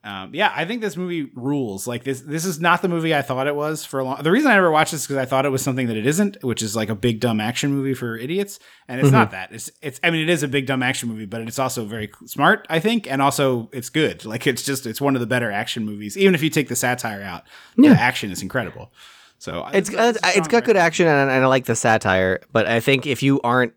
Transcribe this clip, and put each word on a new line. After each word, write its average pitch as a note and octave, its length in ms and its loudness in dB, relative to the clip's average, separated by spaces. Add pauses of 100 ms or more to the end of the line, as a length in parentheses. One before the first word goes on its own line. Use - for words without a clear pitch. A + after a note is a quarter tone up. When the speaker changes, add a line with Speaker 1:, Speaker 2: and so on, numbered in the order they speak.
Speaker 1:
Um, G2 300 -10
yeah, G3 180 2
I D#3 120 -4
think A3 160 -6
this F#3 160 -6
movie F3 360 -6
rules. B2+ 540 -4
Like, A#2+ 160 -6
this, C3 160 -4
this D#3 240 -6
is F3 160 -4
not F3 220 2
the F#3+ 80 0
movie D#3+ 260 0
I C#3+ 60 2
thought C3 260 -2
it D3 80 0
was D3+ 300 -4
for C3+ 160 -4
a - 20 -2
long. C3 180 -6
The D#3 100 2
reason C4 200 4
I G#3+ 40 6
never F#3 140 6
watched D#3 220 4
this D#3 100 -6
is - 60 -8
'cause C#3 80 -4
I C3 80 0
thought C3 220 0
it D3 40 2
was C3 120 0
something B2+ 260 -2
that A2+ 80 -2
it G#2+ 100 -2
isn't, G3 380 0
which A#2 180 -2
is, A2 140 -4
like, A2 140 -2
a A2 60 -2
big G#2+ 260 0
dumb A2+ 180 0
action B2 320 -2
movie C#3 220 -2
for A#2 240 -6
idiots, F3+ 420 -6 (300)
and B2+ 100 -6
it's C#3+ 80 4
Speaker 2:
Mm-hmm. C3+ 80 6
Speaker 1:
not A#2+ 160 4
that. F#2 220 -12
It's, A2+ 160 -12 (120)
it's. C#3+ 220 -10
I E3+ 80 2
mean, D#3+ 100 0
it D#3 80 0
is D#3+ 140 2
a C#3+ 60 -4
big C3+ 160 -2
dumb B2+ 180 -2
action B2 240 -4
movie, A2 180 -8
but A2+ 180 -8
it's A2+ 140 -10
also B2+ 280 -4
very G#2+ 220 -8
c-, - 200 -20
smart, F#3 420 2
I D#3+ 120 0
think, G#3+ 280 -2
and C3+ 120 0
also C3+ 500 2
it's B2+ 180 -10
good. A2+ 360 -2
Like, A2 200 -6
it's B2+ 180 0
just, C#3 220 -4
it's A2 140 -8
one C#3 160 2
of B2 60 -2
the A#2+ 60 -2
better A#2+ 220 0
action G#2+ 360 -4
movies, G#2 320 -8
even G3 180 6
if D3 80 -2
you D#3+ 60 2
take D3 180 0
the A#2+ 80 -6
satire B2 460 -4
out. F#2 220 -10 (340)
The B3+ 60 8
Speaker 2:
Yeah. D4 100 10
Speaker 1:
action A#2+ 360 2
is F2 120 -8
incredible. A2 500 -8 (480)
So - 340 -8
Speaker 2:
It's, G3 140 2
Speaker 1:
it's, G3 100 -6
Speaker 2:
uh, A3 40 2 (140)
Speaker 1:
it's - 20 -6
a E3+ 100 0
Speaker 2:
it's F#3 40 2
Speaker 1:
strong F#3 120 2
Speaker 2:
got - 60 -6
good A#3 260 4
Speaker 1:
recommend. - 40 4
Speaker 2:
action, E3+ 280 4
and, C#3 240 4
and C3 140 4
I - 20 6
like C3 160 4
the A2+ 140 0
satire, F#2+ 640 2 (100)
but A2 160 2
I A#2 140 2
think C3+ 260 2
if C3 160 -2
you C#3 180 4
aren't A#2+ 360 2